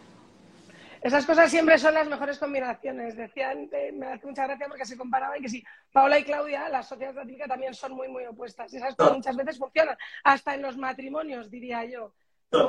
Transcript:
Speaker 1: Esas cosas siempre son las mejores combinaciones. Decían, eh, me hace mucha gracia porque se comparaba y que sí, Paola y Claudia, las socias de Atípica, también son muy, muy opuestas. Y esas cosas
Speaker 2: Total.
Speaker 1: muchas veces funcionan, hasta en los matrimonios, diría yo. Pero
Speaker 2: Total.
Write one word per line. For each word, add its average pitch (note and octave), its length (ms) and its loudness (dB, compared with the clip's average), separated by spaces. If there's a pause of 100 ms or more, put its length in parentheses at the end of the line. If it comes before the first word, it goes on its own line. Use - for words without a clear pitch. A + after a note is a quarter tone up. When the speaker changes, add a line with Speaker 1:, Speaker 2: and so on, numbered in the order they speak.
(1000)
Speaker 1:
Esas C#4 260 2
cosas D#4+ 240 8
siempre D#4+ 280 8
son D#4 160 6
las D#4 140 2
mejores C#4 300 -4
combinaciones. B3+ 760 -6
Decían, C4+ 560 -6
eh, C#4+ 200 -4
me C#4 140 -10
hace C4 200 -10
mucha C#4 200 -4
gracia C#4 220 -6
porque C4+ 180 -10
se B3 100 -12
comparaba C4 420 -4
y C#4+ 40 -12
que C4 80 -8
sí, A#3+ 120 -10 (300)
Paola C#4 260 6
y C#4+ 60 0
Claudia, D4 460 -4
las C4 180 -4
socias C4 260 -12
de C#4 80 -12
Atípica, C4 240 -12
también B3+ 280 -6
son C4+ 180 -12
muy, C4 160 -8
muy B3+ 160 -10
opuestas. A#3 480 -14
Y B3+ 40 -12
esas C4 180 -6
cosas - 20 -20 (160)
Speaker 2:
Total. C4+ 40 -2
Speaker 1:
muchas C4 200 -4
veces C4+ 220 -4
funcionan, C#4 380 0 (260)
hasta C#4 320 4
en C#4 80 -8
los C4 160 -8
matrimonios, C4+ 720 -8
diría A#3 340 -10
yo. A#3+ 300 -14 (340)
Pero - 140 6
Speaker 2:
Total. - 60 4